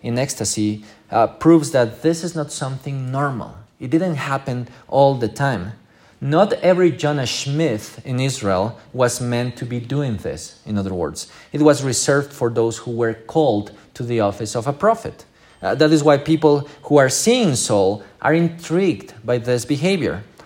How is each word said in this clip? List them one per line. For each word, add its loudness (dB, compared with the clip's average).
in -4
ecstasy, -4
uh, 2
proves 4
that 0
this 0
is -8
not -6
something -8
normal. -4
It -10
didn't 0
happen -6
all 4
the -2
time. -2
Not 2
every 4
Jonah -2
Smith -4
in -2
Israel -2
was 0
meant -2
to -8
be -6
doing -4
this, -10
in -4
other -4
words. -6
It 0
was 6
reserved 0
for -2
those -2
who -10
were -2
called -2
to -10
the -2
office -2
of -6
a -2
prophet. -2
Uh, -2
that 4
is 4
why 6
people 2
who 4
are 6
seeing 2
Saul 0
are 2
intrigued 0
by 0
this -2
behavior. -2